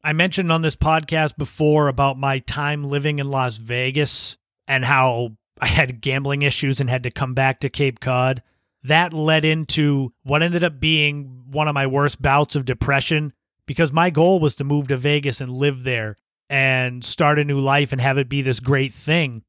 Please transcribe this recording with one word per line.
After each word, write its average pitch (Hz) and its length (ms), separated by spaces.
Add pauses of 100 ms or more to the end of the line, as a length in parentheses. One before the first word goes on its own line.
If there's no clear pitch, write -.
I 151 100
mentioned 175 380
on 165 100
this 156 140
podcast 160 600
before 151 500
about 139 320
my 135 200
time 147 440
living 143 360
in 139 100
Las 127 280
Vegas 127 800 (300)
and 131 180
how 127 460 (320)
I 120 40
had 127 340
gambling 139 400
issues 139 400
and 127 80
had 127 140
to 123 80
come 127 220
back 131 280
to 139 80
Cape 135 320
Cod. 127 420 (400)
That 156 300
led 156 320
into 147 680 (120)
what 147 200
ended 175 200
up 151 160
being 147 680
one 151 200
of 147 40
my 139 140
worst 143 340
bouts 143 360
of 131 80
depression, 139 680 (340)
because 143 280
my 175 160
goal 170 320
was 147 140
to 139 100
move 143 240
to 135 80
Vegas 143 420
and 127 100
live 131 340
there 113 340 (320)
and 127 520
start 147 380
a 147 60
new 139 160
life 139 320
and 131 80
have 135 160
it 135 100
be 139 140
this 131 180
great 131 340
thing. 147 560